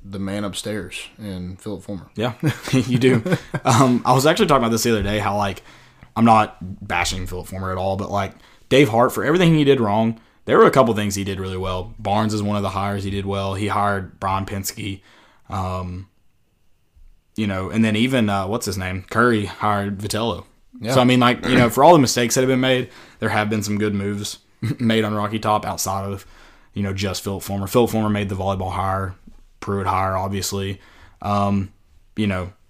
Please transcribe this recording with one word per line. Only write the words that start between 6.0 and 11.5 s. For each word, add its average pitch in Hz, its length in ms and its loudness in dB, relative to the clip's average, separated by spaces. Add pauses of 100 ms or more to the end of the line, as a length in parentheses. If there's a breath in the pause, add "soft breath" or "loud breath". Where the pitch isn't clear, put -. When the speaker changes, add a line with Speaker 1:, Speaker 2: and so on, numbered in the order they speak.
Speaker 2:
I'm 117 80 4
not 110 320 6 (280)
bashing 90 440 -4
Philip 90 180 -10
Fulmer 95 240 -8
at 92 80 -4
all, 95 180 -2
but, 101 140 -6
like, 98 240 -4 (340 soft breath)
Dave 131 220 6
Hart, 117 220 4
for - 120 -4
everything 165 300 4
he 151 100 4
did 135 160 6
wrong, 113 400 0 (240 soft breath)
there 127 140 2
were 226 80 8
a 165 40 6
couple 120 240 4
things 104 200 -2
he 98 100 -4
did 95 160 -6
really 95 160 -6